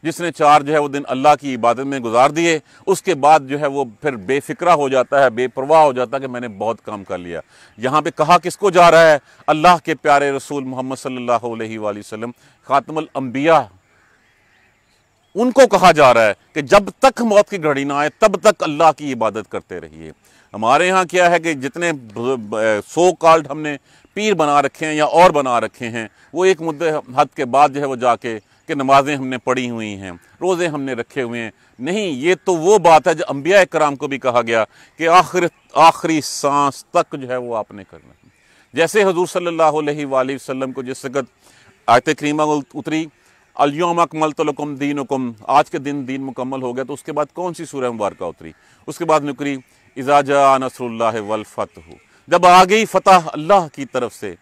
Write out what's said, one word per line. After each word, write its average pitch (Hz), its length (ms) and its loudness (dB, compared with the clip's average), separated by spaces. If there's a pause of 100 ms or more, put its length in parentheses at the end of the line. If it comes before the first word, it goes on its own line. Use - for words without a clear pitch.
जिसने 165 260 -4
चार 147 320 4
जो 143 100 -4
है 156 60 2
वो 147 100 -2
दिन 139 160 -6
अल्लाह 135 300 2
की 143 180 -8
इबादत 117 340 -2
में 139 160 -6
गुजार 117 300 2
दिए, 165 280 -2 (260)
उसके 185 300 -2
बाद 147 260 4
जो 135 160 -8
है 151 80 -2
वो 139 180 -2 (180)
फिर 143 220 -4
बेफिक्रा 143 480 -2
हो 147 160 0
जाता 131 340 2
है, 127 80 4
बेपरवाह 135 520 0
हो 147 100 4
जाता 123 240 -4
है 135 40 -4
कि 135 60 -10
मैंने 123 240 -10
बहुत 104 300 -6
काम 101 240 -12
कर 90 140 -8
लिया। 85 220 -12 (380)
यहाँ 131 240 -2
पे 165 100 -4
कहा 160 260 2
किसको 180 320 -2
जा 175 180 6
रहा 165 140 8
है? 156 180 6 (280)
अल्लाह 156 300 4
के 156 180 -4
प्यारे 143 360 2
रसूल 139 320 -8
मोहम्मद 131 340 -8
सल्लल्लाहु 120 560 -4
अलैहि 113 240 -10
वसल्लम, 107 540 -10 (360)
खातमुल 156 480 -2
अंबिया, 135 520 0 (1700)
उनको 247 320 4
कहा 185 240 6
जा 139 200 6
रहा 113 120 6
है 101 120 2 (180)
कि 156 100 -4
जब 196 280 2 (100)
तक 254 200 2
मौत 208 260 4
की 202 100 -8
घड़ी 143 260 -2
ना 143 160 -4
आए, 147 100 0 (100)
तब 202 240 2
तक 208 180 4
अल्लाह 160 300 2
की 147 180 -8
इबादत 110 360 -4
करते 92 320 -12
रहिए। 80 340 -18 (420)
हमारे 123 340 2
यहाँ 185 180 2
क्या 175 220 2
है 175 120 4
कि 165 160 -4
जितने 160 360 -6
ब-, 120 480 -6
ब-, 107 460 -2
so 180 320 2
called 160 320 4
हमने 147 280 -8 (380)
पीर 208 200 0
बना 147 240 2
रखे 143 260 -4
हैं 156 80 -4
या 151 120 0
और 170 260 4
बना 131 280 0
रखे 110 260 -10
हैं, 113 220 -8 (260)
वो 175 120 -2
एक 190 160 0
मुद्दे 160 280 -4 (220)
हद 139 240 0
के 147 100 -4
बाद 135 260 2
जो 139 80 -6
है 143 60 -4
वो 135 120 -4
जाके 117 400 -2 (300)
कि 160 60 -4
नमाजें 139 420 2
हमने 131 220 -8
पढ़ी 127 300 -4
हुई 113 240 -8
हैं, 98 200 -12 (300)
रोज़े 175 240 -2
हमने 139 280 -6
रखे 117 280 -8
हुए 120 160 -8
हैं। 113 140 -10 (280)
नहीं, 180 320 -6
ये 143 240 -2
तो - 200 -4
वो 185 240 2
बात 160 280 6
है 165 60 2
जो 156 100 -6
अंबिया 151 420 2
कराम 151 300 -2
को 143 120 -10
भी 135 100 -8
कहा 120 240 0
गया 113 200 0 (380)
कि 160 80 -2
आखिर, 175 400 2 (300)
आखिरी 160 420 4
सांस 143 640 -4 (120)
तक 160 200 -2
जो 131 120 -12
है 127 100 -4
वो 120 160 -8
आपने 104 300 -10
करना - 240 -20
है। - 240 -20 (420)
जैसे 165 280 2
हुजूर 180 260 0
सल्लल्लाहु 165 500 0
अलैहि 147 280 -4
वसल्लम 131 640 -4
को 135 100 -10
जिस 127 240 -12
वक़्त 131 220 -6 (600)
आयत 123 220 4
करीमा 151 340 -2
उतरी, 151 600 -6 (500)
"अल 143 180 0
यौम 170 280 -2
अकमलतु 156 420 -4
लकुम 147 320 -6
दीनुकुम", 135 580 -6 (140)
आज 147 200 2
के 170 120 -8
दिन 143 260 -8
दीन 135 160 -8
मुकम्मल 131 400 -10
हो 123 100 -6
गया, 131 120 -6
तो 143 100 -12
उसके 151 180 -14
बाद 147 220 -4
कौन 175 180 -8
सी 160 140 -14
सूरह 127 240 -6
मुबारक 101 320 -6
उतरी? 82 320 -12 (340)
उसके 160 160 -10
बाद 156 240 0
उतरी, 139 300 -8 (380)
"इज़ा 143 260 2
जा 139 360 2
नसरुल्लाहि 117 640 -4
वल 107 220 -6
फतहु", 90 540 -14 (300)
जब 175 180 4
आ 185 180 8
गई 214 220 2
फतह 185 420 4
अल्लाह 165 400 0
की 139 180 -12
तरफ 123 260 -6
से 90 300 -12